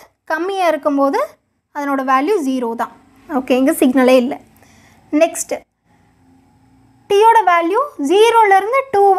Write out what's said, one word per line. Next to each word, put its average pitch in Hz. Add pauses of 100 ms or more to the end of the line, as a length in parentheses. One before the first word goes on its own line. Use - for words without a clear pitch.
(320)
கம்மியா 359
இருக்கும்போது 285 (560)
அதனோட 285 (120)
வேல்யூ 294 (120)
ஜீரோ 254 (120)
தான். - (460)
ஓகே, 262
இங்க 294
சிக்னலே 262
இல்ல. 269 (880)
நெக்ஸ்ட் 339 (1600)
டீயோட 453 (120)
வேல்யூ 339 (300)
ஜீரோலேருந்து 427 (140)
டூ 403 (160)